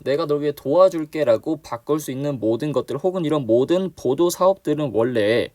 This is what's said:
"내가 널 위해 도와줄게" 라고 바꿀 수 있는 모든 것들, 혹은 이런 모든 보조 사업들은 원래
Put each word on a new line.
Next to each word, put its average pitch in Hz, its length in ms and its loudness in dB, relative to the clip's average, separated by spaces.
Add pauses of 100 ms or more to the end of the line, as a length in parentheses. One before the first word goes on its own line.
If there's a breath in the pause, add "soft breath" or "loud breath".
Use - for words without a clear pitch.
"내가 147 220 -2
널 147 140 -2
위해 147 120 -2
도와줄게" 156 720 2
라고 147 380 0
바꿀 147 380 -4
수 147 100 -10
있는 135 300 -6
모든 117 320 -2
것들, 127 260 -2
혹은 185 260 -2
이런 147 220 -2
모든 170 500 2
보조 127 320 0
사업들은 156 680 0
원래 113 600 2